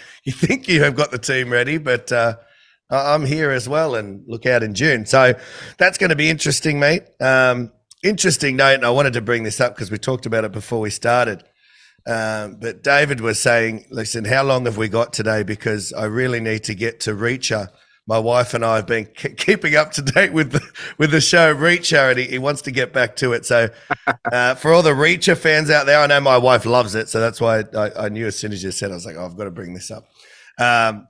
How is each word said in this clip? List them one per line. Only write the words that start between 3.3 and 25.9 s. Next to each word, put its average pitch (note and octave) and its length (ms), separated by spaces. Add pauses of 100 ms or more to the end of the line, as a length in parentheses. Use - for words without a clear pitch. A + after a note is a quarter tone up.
as B2 180
well, D3+ 280
and G2+ 300
look A2+ 200
out B2 160
in A2 100
June." A#2 320
So B2+ 300 (420)
that's F#3 220
gonna E3+ 180
be D3+ 140
interesting, D3 500
mate. D3+ 220 (180)
Um, B2+ 520 (300)
interesting D#3+ 540
note, C3+ 200
and B2 100
I A#2+ 40
wanted C3+ 220
to A#2+ 80
bring A2+ 220
this G#2+ 180
up A#2+ 160
'cause G2 140
we G#2+ 80
talked C3 260
about A2 200
it G2+ 80
before A2 280
we G#2+ 80
started. A#2 560 (600)
Um, A2 520
but A2 240
David C#3+ 380
was A2 180
saying, A2+ 520
"Listen, A2 340
how C3 200
long B2+ 200
have A2 140
we A2 100
got A2+ 240
today? G#2+ 300
Because G#2 500
I A2 140
really A#2+ 340
need A2 240
to A2 100
get A2+ 260
to A2+ 120
Reacher." A2 560 (360)
My A2 140
wife A#2 340
and A#2 120
I A2+ 100
have G#2+ 120
been A2+ 180
ke-, - 320
keeping E3 400
up D3+ 160
to D3 100
date F3+ 300
with D#3 180
the, D3 100 (380)
with D3 140
the D#3 80
show E3 340
Reacher, D#3 560
and B2+ 80
he, B2+ 60
he B2+ 140
wants C#3 240
to C#3 100
get B2+ 200
back B2 240
to B2+ 160
it. A#2 140
So, A#2 220 (320)
<laughs> B2 320
uh, B2 240
for D#3 160
all F3 100
the D#3+ 80
Reacher D#3+ 460
fans D#3 340
out C#3+ 160
there, D3 140